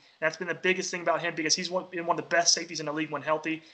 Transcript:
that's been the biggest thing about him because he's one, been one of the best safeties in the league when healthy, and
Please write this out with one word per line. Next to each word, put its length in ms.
that's 160
been 100
the 80
biggest 340
thing 120
about 180
him 160
because 180
he's 160
one, 220
been 140
one 120
of 60
the 100
best 200
safeties 260
in 60
the 80
league 180
when 100
healthy, 340
and 60